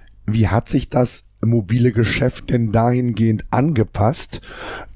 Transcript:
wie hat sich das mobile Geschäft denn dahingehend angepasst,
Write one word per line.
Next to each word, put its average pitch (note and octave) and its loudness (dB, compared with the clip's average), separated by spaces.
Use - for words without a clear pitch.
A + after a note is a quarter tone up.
wie G#2+ 2
hat G2 0
sich C3+ 0
das - -2
mobile A#2 2
Geschäft A2+ -2
denn A#2 0
dahingehend A2+ 2
angepasst, B2 0